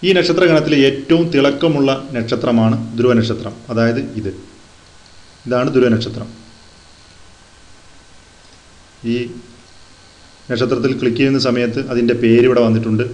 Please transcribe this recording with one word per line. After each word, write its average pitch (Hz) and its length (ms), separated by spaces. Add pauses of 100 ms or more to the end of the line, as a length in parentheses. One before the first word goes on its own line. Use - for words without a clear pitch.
ഈ 185 120
നക്ഷത്രഗണത്തിലെ 165 600 (100)
ഏറ്റവും 165 460
തിളക്കമുള്ള 139 580 (240)
നക്ഷത്രമാണ് 113 600 (220)
ധ്രുവനക്ഷത്രം. 113 560 (180)
അതായത് 117 300 (180)
ഇത്. 98 120 (1160)
ഇതാണ് 123 280
ധ്രുവനക്ഷത്രം. 117 540 (2750)
ഈ 120 40 (1300)
നക്ഷത്രത്തിൽ 131 500
ക്ലിക്ക് 120 200
ചെയ്യുന്ന 135 200 (100)
സമയത്ത് 120 320 (100)
അതിൻ്റെ 120 320
പേര് 117 260
ഇവിടെ 120 180
വന്നിട്ടുണ്ട്. 110 460